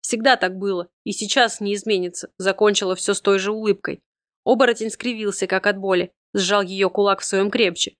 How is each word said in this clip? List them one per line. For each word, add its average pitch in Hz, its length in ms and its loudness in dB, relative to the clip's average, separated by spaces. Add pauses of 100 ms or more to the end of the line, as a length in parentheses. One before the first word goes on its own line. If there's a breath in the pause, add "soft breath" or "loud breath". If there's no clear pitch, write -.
Всегда 240 360 2
так 185 220 -2
было, 185 300 -4 (160)
и 208 80 -4
сейчас 220 480 0
не 202 140 -2
изменится", 190 640 -4
закончила 190 580 2
все - 180 -2
с - 60 -4
той 196 180 4
же 196 140 -2
улыбкой. 214 500 -4 (420)
Оборотень 233 460 2
скривился, 214 560 -4
как 190 220 -2
от 196 100 -2
боли, 185 320 0 (240)
сжал 202 260 0
ее 190 300 0
кулак 196 300 2
в - 40 -10
своем 196 260 0
крепче. - 500 0